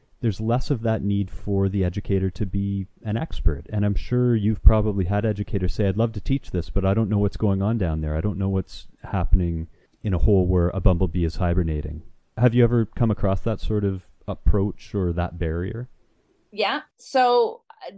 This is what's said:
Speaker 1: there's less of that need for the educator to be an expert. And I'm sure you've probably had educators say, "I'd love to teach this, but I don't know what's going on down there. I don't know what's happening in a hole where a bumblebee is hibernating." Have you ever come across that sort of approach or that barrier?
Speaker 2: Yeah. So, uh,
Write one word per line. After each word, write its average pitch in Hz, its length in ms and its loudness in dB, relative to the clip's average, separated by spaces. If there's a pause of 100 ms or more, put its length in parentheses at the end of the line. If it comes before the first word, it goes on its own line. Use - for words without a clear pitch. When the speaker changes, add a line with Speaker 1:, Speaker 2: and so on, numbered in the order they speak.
(200)
Speaker 1:
there's 110 220 -2
less 117 280 0
of 113 120 -2
that 110 200 0
need 101 280 -2
for 98 400 -2
the 95 140 0
educator 95 440 0
to - 160 -4
be 98 420 -4 (160)
an 107 140 -4
expert. - 560 0
And 104 140 0
I'm 101 80 0
sure 123 420 2
you've 107 260 0
probably 107 440 6
had 101 180 0
educators 101 480 -2
say, 101 160 0
"I'd 92 80 -2
love 110 160 0
to - 80 -8
teach - 300 -2
this, 85 180 -4
but 92 160 0
I 95 80 4
don't 107 160 2
know 104 100 0
what's 101 200 0
going 98 240 0
on 110 160 0
down 78 240 -2
there. 76 120 -2
I 80 60 -2
don't 98 160 -2
know 98 140 -2
what's - 380 -6 (140)
happening 85 680 2 (340)
in 104 100 -2
a 90 60 2
hole 95 280 4
where 90 220 2
a 92 120 -4
bumblebee 87 440 2
is 80 120 -4
hibernating." 82 680 -2 (340)
Have 117 160 2
you 120 100 4
ever 117 220 2
come 113 260 -2
across 101 300 0
that 110 180 -4
sort 104 260 -2
of 95 220 -4 (220)
approach - 680 0
or 90 200 0
that 87 240 -4
barrier? 90 500 -6 (640)
Speaker 2:
Yeah. 214 300 -4 (160)
So, 247 640 0 (260)
uh, 196 80 -16